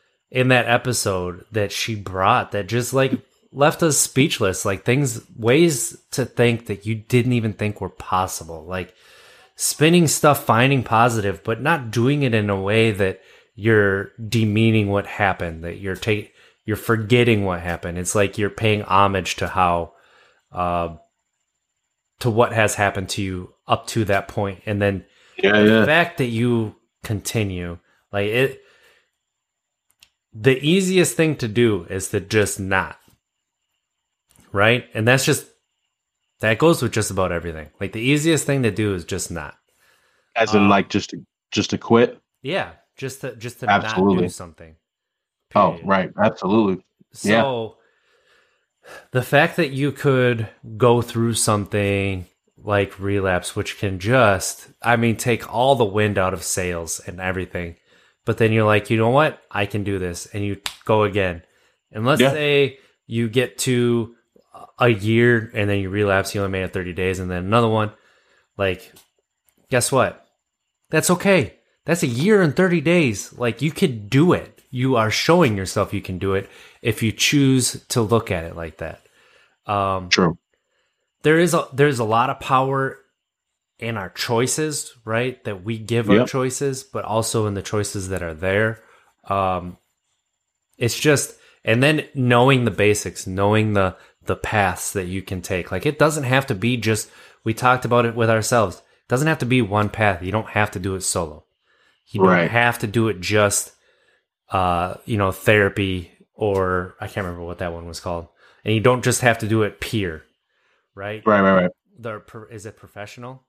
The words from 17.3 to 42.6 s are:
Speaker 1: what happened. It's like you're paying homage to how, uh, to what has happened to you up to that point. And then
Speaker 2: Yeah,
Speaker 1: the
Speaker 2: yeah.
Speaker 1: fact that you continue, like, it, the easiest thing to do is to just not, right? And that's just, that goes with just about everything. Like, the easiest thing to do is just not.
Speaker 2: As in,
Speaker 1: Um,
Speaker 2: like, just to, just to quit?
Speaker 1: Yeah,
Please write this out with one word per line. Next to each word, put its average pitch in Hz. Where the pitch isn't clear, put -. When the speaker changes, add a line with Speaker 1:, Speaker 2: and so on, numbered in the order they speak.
Speaker 1:
what 90
happened. 87
It's 90
like 101
you're 101
paying 107
homage 98
to 90
how, 87
uh, 87
to 123
what 110
has 110
happened 98
to -
you 92
up -
to 113
that 98
point. 98
And 104
then 98
Speaker 2:
Yeah, 104
Speaker 1:
the 104
Speaker 2:
yeah. 110
Speaker 1:
fact 165
that 131
you 117
continue, 92
like, 101
it, 127
the 127
easiest 180
thing 160
to 123
do 107
is 95
to 104
just 98
not, 95
right? 110
And 110
that's 131
just, -
that 110
goes 160
with 113
just -
about 92
everything. 80
Like, 98
the 110
easiest 147
thing 139
to 113
do 101
is 85
just 90
not. 80
Speaker 2:
As 107
in, 104
Speaker 1:
Um, 101
Speaker 2:
like, 98
just -
to, -
just -
to 104
quit? 117
Speaker 1:
Yeah, 135